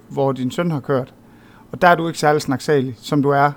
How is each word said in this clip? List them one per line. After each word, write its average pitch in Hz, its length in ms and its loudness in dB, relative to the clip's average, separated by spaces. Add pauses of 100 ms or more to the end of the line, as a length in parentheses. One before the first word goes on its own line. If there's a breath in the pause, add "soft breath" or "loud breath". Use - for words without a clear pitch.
hvor 139 240 -2
din 127 180 -4
søn 175 200 -4
har 147 100 -4
kørt. 135 340 -4 (580 soft breath)
Og 131 100 -4
der 180 60 6
er 170 60 8
du 160 120 -2
ikke 165 120 -6
særlig 151 240 2
snaksalig, 135 600 -2
som 147 200 0
du 135 80 2
er 143 260 2